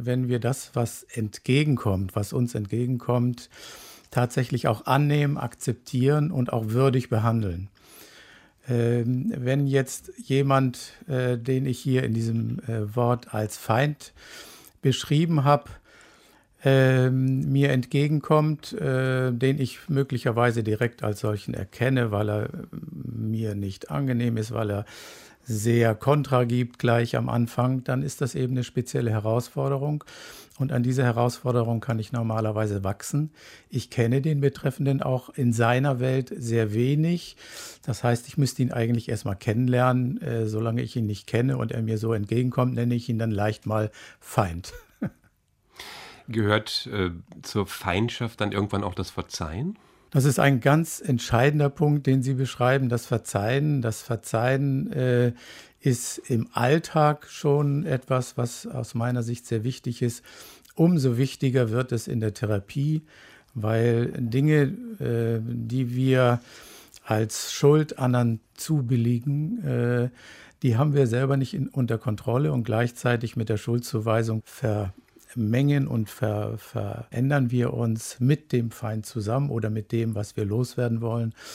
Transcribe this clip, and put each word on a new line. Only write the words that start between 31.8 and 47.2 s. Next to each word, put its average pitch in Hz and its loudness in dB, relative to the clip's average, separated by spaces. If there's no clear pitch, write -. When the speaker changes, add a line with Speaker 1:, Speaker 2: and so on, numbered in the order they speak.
Speaker 1:
ich 107 -6
normalerweise 110 -2
wachsen. 143 -2
Ich - -6
kenne 127 0
den 147 0
Betreffenden 139 0
auch 131 -2
in 120 0
seiner 123 2
Welt 131 0
sehr 113 0
wenig. 147 0
Das - -6
heißt, 120 2
ich - -18
müsste 135 0
ihn 120 0
eigentlich 117 0
erst - -4
mal 101 -2
kennenlernen. 123 2
Äh, 117 -2
solange 113 -2
ich 113 -8
ihn 113 -2
nicht 104 -6
kenne 131 0
und 113 -4
er 117 -4
mir 110 -2
so 113 -2
entgegenkommt, 123 0
nenne 120 0
ich 120 -2
ihn 117 0
dann 113 -2
leicht 104 -2
mal 107 -2
Feind. 90 -2
<laughs> - -14
Speaker 2:
Gehört, 110 0
äh, 95 0